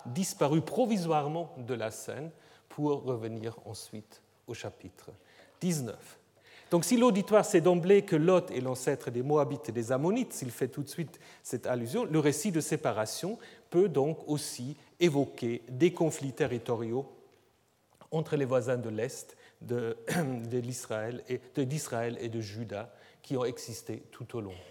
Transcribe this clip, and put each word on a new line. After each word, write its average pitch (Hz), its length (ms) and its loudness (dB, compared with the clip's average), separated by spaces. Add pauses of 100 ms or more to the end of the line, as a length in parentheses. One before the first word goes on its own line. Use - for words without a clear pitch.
disparu 151 540 2
provisoirement 165 960 0
de 123 160 -6
la 113 160 -4
scène 123 400 -10 (380)
pour 147 340 -2
revenir 113 640 -6
ensuite - 580 -14 (240)
au 120 80 -10
chapitre - 560 -14 (500)
dix-neuf. 151 600 -4 (500)
Donc 170 140 6
si 247 120 4
l'auditoire 208 480 6
sait - 160 6
d'emblée 180 420 8
que 180 140 2
Lot 175 340 6
est 127 100 -2
l'ancêtre 131 500 -2
des 120 120 -2
Moabites 143 460 2
et 117 40 -6
des 117 200 -2
Ammonites, 180 400 0
s'il 127 180 -6
fait 127 180 -4
tout 139 140 -8
de - 60 -8
suite - 320 -10 (220)
cette - 240 -6
allusion, 123 380 -2
le 156 140 0
récit 151 340 2
de 160 80 2
séparation 147 800 -2 (320)
peut 185 180 4
donc 151 380 0
aussi 143 500 -4 (240)
évoquer 139 680 0
des 135 240 2
conflits 147 400 -2
territoriaux 120 760 -2 (1000)
entre 156 260 -2
les 139 80 0
voisins 127 320 2
de 113 120 -4
l'Est 113 480 -6 (240)
de, 113 360 -4 (120)
<clears throat> 147 80 -2 (340)
de 123 80 -2
l'Israël 120 680 -6
et, 123 120 -4 (140)
de, 143 100 0
d'Israël 120 560 -4
et 120 80 -6
de 113 120 -4
Juda 104 520 -8 (300)
qui 139 140 -4
ont 123 80 0
existé 117 680 -8
tout - 260 -12
au 120 40 -4
long 95 140 -8 (160)